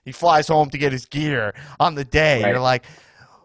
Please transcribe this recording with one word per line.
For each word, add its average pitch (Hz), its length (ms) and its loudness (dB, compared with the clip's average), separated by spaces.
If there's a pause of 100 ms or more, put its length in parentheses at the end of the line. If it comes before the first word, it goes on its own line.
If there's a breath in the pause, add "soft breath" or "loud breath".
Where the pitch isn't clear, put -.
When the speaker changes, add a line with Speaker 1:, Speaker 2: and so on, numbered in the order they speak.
Speaker 1:
He 135 60 -14
flies 156 360 2
home 151 240 2
to 147 60 -8
get 139 140 0
his 127 140 -6
gear 143 480 -4 (260 loud breath)
on 156 160 0
the 139 100 -6
day. 147 380 2
Speaker 2:
Right. 101 60 2
Speaker 1:
You're 101 100 0
like, 127 260 0 (580 soft breath)